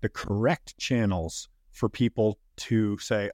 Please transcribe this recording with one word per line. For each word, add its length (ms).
the 80
correct 680
channels 680
for 160
people 500
to 420
say, 360